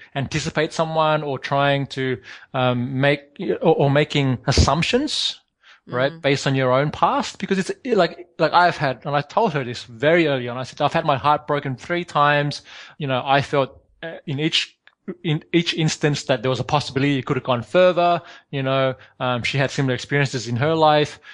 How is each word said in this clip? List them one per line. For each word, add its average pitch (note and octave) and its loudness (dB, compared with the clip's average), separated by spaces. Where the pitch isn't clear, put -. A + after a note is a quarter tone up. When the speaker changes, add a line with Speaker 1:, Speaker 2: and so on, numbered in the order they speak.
Speaker 1:
anticipate D3+ -4
someone D#3 0
or C#3 -4
trying C#3 0
to, C3 -4
um, B2+ 0
make, C#3+ 2
or, D#3+ 4
or C#3 2
making C#3 0
assumptions, E3 0
right, B2+ 0
Speaker 2:
Mm. E3 -16
Speaker 1:
based C#3+ 0
on C3+ 2
your C3 2
own C#3+ 2
past, A#3 0
because F#3+ -2
it's, G3 -4
like, F#3+ 0
like, D#3 0
I've F3 4
had, C3 -4
and C#3+ -2
I C#3+ 0
told G3 -2
her C#3 -4
this A#2 -10
very D3+ 2
early C3 -2
on, A#2+ -8
I C3 -6
said, - -10
"I've C#3+ 0
had E3 0
my C#3+ 2
heart D3 2
broken C#3+ -2
three F3 -6
times." D3 0
You D3+ -8
know, C3 -2
I C#3 4
felt, C3+ -2
uh, E3 -12
in C#3 -6
each, - -2
in D3+ -2
each E3+ 2
instance D3+ -2
that B2+ 0
there C3 0
was B2+ -2
a B2 -2
possibility C#3+ 0
it C3 -6
could D3 -2
have B2+ -6
gone A#2+ -2
further. F3 2
You C#3 -4
know, C3+ 0
um, B2 -2
she - -4
had C3+ 0
similar C3 -2
experiences C3 -2
in A#2+ -4
her D3+ 0
life, D3+ 2